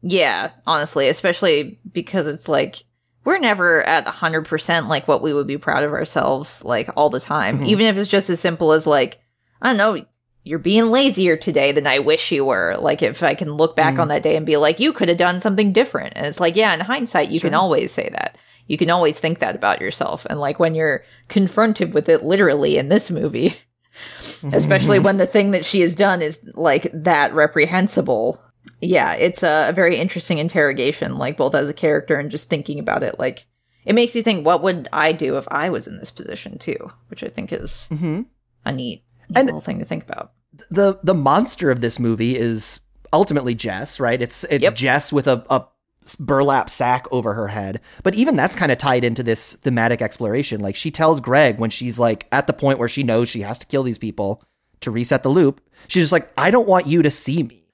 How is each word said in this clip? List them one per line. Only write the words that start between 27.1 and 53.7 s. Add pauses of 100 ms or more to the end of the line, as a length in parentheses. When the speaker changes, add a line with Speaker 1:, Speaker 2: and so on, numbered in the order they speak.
Speaker 1:
reprehensible. (400)
Yeah,
it's
a,
a
very
interesting
interrogation,
like,
both
as
a
character
and
just
thinking
about
it.
Like, (400)
it
makes
you
think,
"What
would
I
do
if
I
was
in
this
position
too?" (180)
Which
I
think
is
Speaker 2:
Mm-hmm. (440)
Speaker 1:
a
neat, (260)
neat
Speaker 2:
And
Speaker 1:
little
thing
to
think
about. (380)
Speaker 2:
the,
the
monster
of
this
movie
is (340)
ultimately
Jess,
right?
It's,
it's
Speaker 1:
Yep.
Speaker 2:
Jess
with
a,
a (400)
s-,
burlap
sack
over
her
head. (240)
But
even
that's
kinda
tied
into
this
thematic
exploration.
Like,
she
tells
Greg
when
she's,
like,
at
the
point
where
she
knows
she
has
to
kill